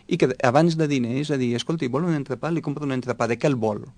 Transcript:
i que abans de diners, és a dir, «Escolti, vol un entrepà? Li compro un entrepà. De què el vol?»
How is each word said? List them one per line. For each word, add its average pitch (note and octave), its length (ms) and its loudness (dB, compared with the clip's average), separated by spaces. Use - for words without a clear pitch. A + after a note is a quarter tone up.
i - 100 0
que E3 120 4
abans D#3 320 6
de D#3+ 100 2
diners, C3+ 420 0
és - 40 -6
a C#3+ 40 0
dir, B2 200 0
«Escolti, D3+ 320 -4
vol C3+ 160 0
un F3 100 0
entrepà? C3+ 380 -4
Li E3 80 0
compro D3 240 -6
un C#3 80 -2
entrepà. B2 340 -2
De A2+ 120 0
què D#3+ 80 0
el C#3 100 4
vol?» A2 280 -2